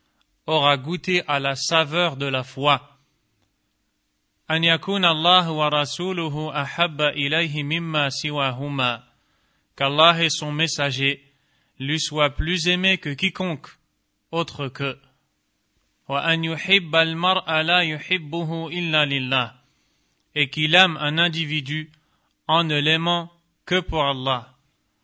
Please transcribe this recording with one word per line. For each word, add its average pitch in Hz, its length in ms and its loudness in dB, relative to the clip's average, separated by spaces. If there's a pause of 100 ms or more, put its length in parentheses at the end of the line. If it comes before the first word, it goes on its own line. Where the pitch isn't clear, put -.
(460)
aura 143 320 4
goûté 175 500 -2
à 143 140 0
la 135 140 -2
saveur 160 600 0
de 139 120 -4
la 131 160 -2
foi. 139 360 2 (1700)
أن 160 140 0
يكون 175 400 2
الله 170 480 4
ورسوله 151 1080 -2
أحب 151 400 -2
إليه 147 640 0
مما 156 460 -2
سواهما. 135 920 -4 (720)
Qu'Allah 160 480 4
et 160 60 2
son 147 240 -4
messager 143 680 -2 (580)
lui 147 200 -2
soient 147 300 0
plus 160 380 -2
aimés 185 300 2
que 156 120 -6
quiconque 180 580 -4 (640)
autre 160 360 -4
qu'eux. 131 320 -8 (1080)
وأن 160 340 0
يحب 165 520 0
المرء 165 640 2
لا 175 200 2
يحبه 165 880 -4
إلا 160 360 0
لله. 131 480 -2 (800)
Et 143 160 0
qu'il 151 240 -2
aime 175 240 4
un 147 220 -2
individu 156 720 -2 (560)
en 165 160 4
ne 151 160 0
l'aimant 165 520 0 (360)
que 180 120 2
pour 160 240 0
Allah. 131 520 -2 (480)